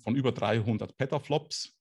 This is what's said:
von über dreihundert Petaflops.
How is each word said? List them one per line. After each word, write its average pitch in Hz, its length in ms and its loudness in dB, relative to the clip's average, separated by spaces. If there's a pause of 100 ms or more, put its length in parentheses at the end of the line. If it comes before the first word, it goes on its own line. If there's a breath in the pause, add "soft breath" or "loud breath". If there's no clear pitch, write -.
von 113 140 0
über 131 160 2
dreihundert 107 640 0
Petaflops. - 840 -2